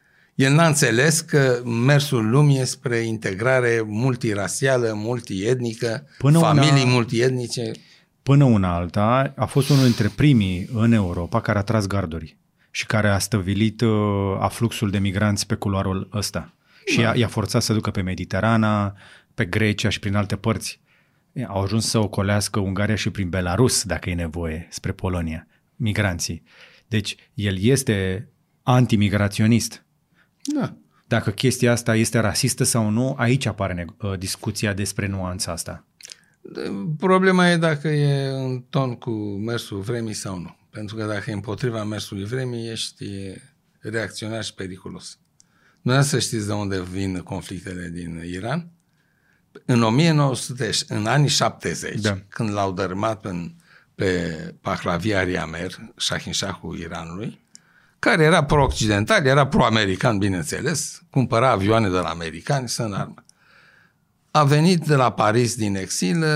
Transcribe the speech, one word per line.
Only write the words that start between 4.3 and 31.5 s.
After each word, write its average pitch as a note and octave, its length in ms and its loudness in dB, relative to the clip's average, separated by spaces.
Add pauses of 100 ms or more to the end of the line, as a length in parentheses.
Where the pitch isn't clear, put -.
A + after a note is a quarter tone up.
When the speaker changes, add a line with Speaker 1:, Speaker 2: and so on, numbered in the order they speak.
Speaker 1:
multietnică, A2+ 1120 -4 (100)
Speaker 2:
Până C#3+ 200 4
una D#3+ 100 6
Speaker 1:
familii C3 380 6
multietnice. A#2+ 840 0 (520)
Speaker 2:
Până C#3 200 6
una G2 320 4
alta, G#2+ 600 0
a B2+ 100 -2
fost C#3 240 0
unul C#3 140 6
dintre A2+ 320 4
primii G2+ 580 4
în A#2 180 4
Europa F2+ 500 0
care G#2 160 0
a G2+ 60 0
tras G#2+ 240 0
garduri E2 500 -4 (340)
și - 140 -8
care G#2 240 2
a G2 100 4
stăvilit, G2+ 640 0
uh, A#2 80 4 (500)
afluxul G#2 500 -2
de G2+ 100 0
migranți G2 480 0
pe G#2+ 80 -2
culoarul F#2+ 580 -2
ăsta. F#2+ 400 -6 (320)
Și E4 100 -2
Speaker 1:
Da. - 60 4
Speaker 2:
i-a, A2+ 140 4
i-a A2+ 120 2
forțat A2 340 0
să - 120 0
ducă G#2+ 180 0
pe G2+ 100 -2
Mediterana, G2+ 960 0 (380)
pe A2 120 -2
Grecia G#2 440 0
și - 100 -4
prin G2+ 160 -2
alte G#2 200 0
părți. - 440 -4 (680)
Au G2 140 -2
ajuns G#2 280 0
să - 100 2
ocolească G2+ 600 0
Ungaria G2 360 0
și G2 140 -2
prin F#2 200 -4
Belarus, F#2 540 2
dacă E2+ 260 -4
e F2 40 -2
nevoie, E2 580 -6
spre - 200 -8
Polonia, E2+ 560 -4 (280)
migranții. F#2+ 680 -2 (440)
Deci, G#2+ 280 -2 (180)
el G2+ 260 -2
este G#2 680 0 (360)
antimigraționist. G#2+ 1200 2 (760)
Speaker 1:
Da. F#3 140 -4 (340)
Speaker 2:
Dacă A2+ 220 0
chestia A#2+ 420 2